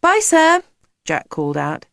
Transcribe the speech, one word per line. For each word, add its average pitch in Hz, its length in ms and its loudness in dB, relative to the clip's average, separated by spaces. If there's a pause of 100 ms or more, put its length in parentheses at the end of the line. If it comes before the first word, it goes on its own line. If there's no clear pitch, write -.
Bye, 370 200 2
sir, 339 420 2 (400)
Jack - 240 -6
called 147 300 -6
out. 147 360 -6